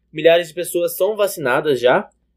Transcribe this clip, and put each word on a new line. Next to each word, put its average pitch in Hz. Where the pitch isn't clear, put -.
milhares 165
de 156
pessoas 170
são 208
vacinadas 151
já, 139